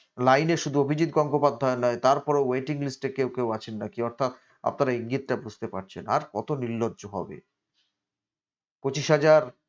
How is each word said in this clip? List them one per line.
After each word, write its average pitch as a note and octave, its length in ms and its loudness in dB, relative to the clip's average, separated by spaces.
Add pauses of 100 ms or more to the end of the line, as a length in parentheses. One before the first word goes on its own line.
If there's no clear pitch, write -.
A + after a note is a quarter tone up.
(180)
লাইনে C#3 380 4
শুধু C#3+ 280 -2
অভিজিৎ D3+ 280 0
গঙ্গোপাধ্যায় C#3 720 2
নয়, A#2+ 240 2
তারপরেও C3 400 2
ওয়েটিং C3 380 -2
লিস্টে C3+ 320 -4
কেউ C3 200 0
কেউ B2 100 0 (100)
আছেন A2 260 -10
নাকি, G#2+ 200 -6
অর্থাৎ A#2+ 300 -2 (320)
আপনারা C3 280 0
ইঙ্গিতটা A#2+ 440 -4
বুঝতে A2 380 -10
পারছেন। F#2+ 320 -10
আর C3 160 0 (100)
কত G#2+ 160 -4 (140)
নির্লজ্জ A2+ 380 -4 (140)
হবে? - 220 -8 (1500)
পঁচিশ C#3 260 -4
হাজার D#3 320 6 (260)